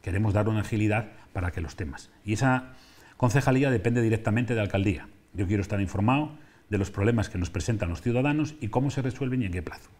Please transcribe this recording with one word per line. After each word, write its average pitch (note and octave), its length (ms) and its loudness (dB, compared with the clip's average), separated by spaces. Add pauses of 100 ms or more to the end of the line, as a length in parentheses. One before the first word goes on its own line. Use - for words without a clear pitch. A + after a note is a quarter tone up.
Queremos G#2 320 0
dar G#2 160 4
una A2 120 0
agilidad G#2 480 -2 (260)
para F2 160 -2
que - 100 -8
los - 160 -8
temas. - 320 -10 (160)
Y G2+ 80 -2
esa B2+ 400 2 (460)
concejalía C3 520 4
depende A#2+ 300 2
directamente A2+ 540 2
de - 20 0
la G#2+ 80 2
alcaldía. G2 440 0 (260)
Yo F#2 120 -2
quiero G2+ 140 2
estar G2+ 200 -2
informado B2 520 0 (380)
de G#2 80 0
los G2 120 0
problemas G#2+ 380 0
que - 80 -8
nos F2+ 140 -2
presentan F#2+ 400 -2
los E2+ 100 -6
ciudadanos C#3+ 640 0
y G#2+ 60 -6
cómo C3 220 0
se C#3 120 -4
resuelven B2+ 400 -2
y - 20 0
en F2+ 80 -4
qué F2 100 -4
plazo. - 380 -12